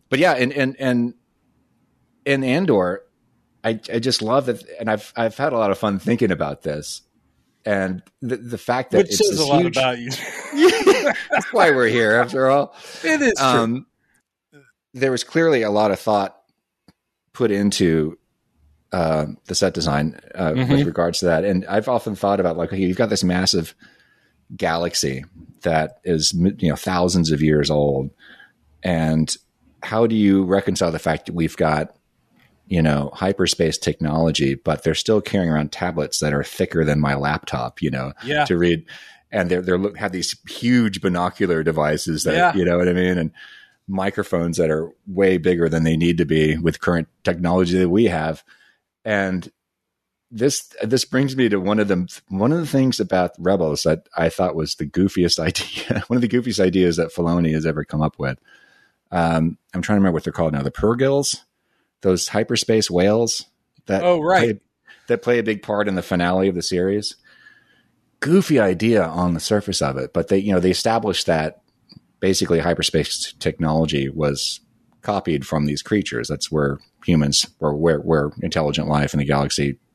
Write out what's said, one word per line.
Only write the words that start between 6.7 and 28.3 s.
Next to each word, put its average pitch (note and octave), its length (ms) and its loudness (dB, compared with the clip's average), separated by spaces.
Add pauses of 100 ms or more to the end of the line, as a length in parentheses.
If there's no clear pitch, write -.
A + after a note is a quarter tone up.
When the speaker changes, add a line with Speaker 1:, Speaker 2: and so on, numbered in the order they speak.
Speaker 1:
and F#2+ 380 -2 (180)
the, B2 160 -6
the A#2+ 220 -12
fact B2+ 320 -4
that A#2+ 80 4
Speaker 2:
Which G3 120 2
Speaker 1:
it's G3+ 80 -2
Speaker 2:
says G#3 200 2
Speaker 1:
this - 20 -2
Speaker 2:
a D3+ 100 0
lot D3 120 4
Speaker 1:
huge E3+ 140 -2
Speaker 2:
about B2+ 220 0
you. A#2+ 120 -8 (220)
Speaker 1:
<laughs> - 220 -12
Yeah, G4 580 4 (180)
that's - 220 -2
why F#3 180 6
we're B2 180 4
here, A2 240 2
after B2+ 380 2
all. C#3 240 0 (300)
Speaker 2:
It D#4 180 0
is A#3 160 2
true. C3+ 80 2
Speaker 1:
Um, A#2+ 400 0 (1040)
there C3 200 0
was A#2+ 120 -2
clearly D#3+ 380 2
a G#2+ 80 0
lot G#2 200 4
of F#2 100 0
thought G2+ 360 0 (960)
put A#2 180 0
into, F2 680 0 (760)
uh, D#2+ 340 0 (200)
the F2+ 80 -8
set F#2 200 0
design, D#2 460 -2 (140)
uh, E2+ 180 -2
Speaker 2:
Mm-hmm. B2+ 200 0
Speaker 1:
with C#3+ 140 4
regards E2+ 340 -2
to F#2 60 0
that, E2 180 2
and F#2+ 220 0
I've G#2 220 0
often A2+ 260 -2
thought G2 260 0
about, E2+ 160 0
like, E2+ 160 -4
okay, F#2+ 100 -2
you've F2+ 160 0
got A2+ 120 0
this G2 140 0
massive F2+ 500 0 (840)
galaxy E2 680 -2 (380)
that D#2 420 -2
is, D#2+ 280 0
you F2+ 380 0
know, C#2 60 -4
thousands F2+ 540 0
of D2+ 120 0
years D2+ 280 2
old, C#2+ 400 0 (720)